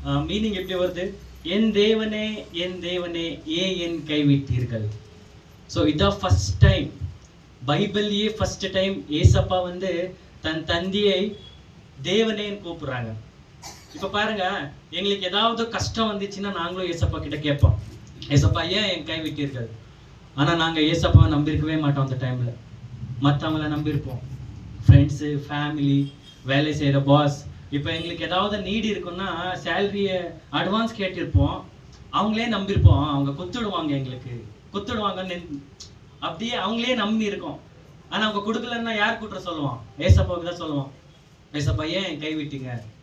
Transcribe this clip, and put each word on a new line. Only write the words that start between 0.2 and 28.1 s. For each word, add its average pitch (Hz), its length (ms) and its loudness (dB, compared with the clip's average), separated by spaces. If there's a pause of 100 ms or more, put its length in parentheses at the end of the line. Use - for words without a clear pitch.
எப்படி 185 220 -4
வருது? 180 400 -2 (280)
"என் 208 280 2
தேவனே, 214 800 2
என் 180 280 -6
தேவனே, 170 680 -6
ஏன் 175 320 -2
என் 170 300 -4
கைவிட்டீர்கள்?" 131 800 2 (800)
So, - 180 0
இதான் 196 340 2
ஃபர்ஸ்ட் - 380 2
டைம், - 340 6 (760)
பைபிள்லயே 202 600 0
ஃபர்ஸ்ட் 196 420 -2
டைம் 190 380 -2
ஏசப்பா 175 520 4
வந்து 180 560 -4 (240)
தன் 160 240 -4
தந்தையை 190 720 0 (680)
தேவனேன்னு 208 640 0
கூப்பிடுறாங்க. 131 480 -6 (800)
இப்ப 190 140 -6
பாருங்க, 202 640 -2 (180)
எங்களுக்கு 190 360 -2
ஏதாவது 220 440 0
கஷ்டம் 214 400 -2
வந்துச்சுன்னா 196 440 -6
நாங்களும் 175 380 -4
ஏசப்பா 165 280 0
கிட்ட 147 180 -6
கேட்போம், 143 420 4 (400)
"ஏசப்பா, 156 500 2
ஏன் 190 360 -2
என் - 0 -
கைவிட்டீர்கள்?" 147 640 -6 (680)
ஆனா 156 200 4
நாங்க 160 240 0
ஏசப்பாவை 156 540 6
நம்பியிருக்கவே 151 460 0
மாட்டோம் 139 300 2
அந்த 123 180 -4
டைம்ல. 123 260 -4 (720)
மத்தவங்கள 151 420 0
நம்பியிருப்போம், 147 520 -4 (680)
ஃப்ரெண்ட்ஸு, 147 520 8 (100)
ஃபேமிலி, 143 640 2 (340)
வேலை 147 280 2
செய்யற 139 300 2
பாஸ். 143 420 4 (260)
இப்ப 143 200 -2
எங்களுக்கு 165 340 -6